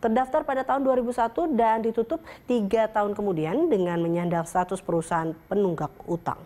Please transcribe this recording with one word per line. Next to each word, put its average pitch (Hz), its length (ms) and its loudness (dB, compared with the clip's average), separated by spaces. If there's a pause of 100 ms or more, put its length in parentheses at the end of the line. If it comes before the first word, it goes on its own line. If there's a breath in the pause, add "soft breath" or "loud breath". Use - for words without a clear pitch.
Terdaftar 254 420 0
pada 262 220 -2
tahun 269 180 0
dua 262 140 4
ribu 247 160 -2
satu 240 400 0
dan 226 260 4
ditutup 226 400 -2 (240 loud breath)
tiga 220 480 0
tahun 208 240 0
kemudian 202 560 0
dengan 180 300 2
menyandang 170 420 0
status 180 400 -2
perusahaan 165 480 0 (160)
penunggak 185 460 0 (100)
utang. 165 400 -4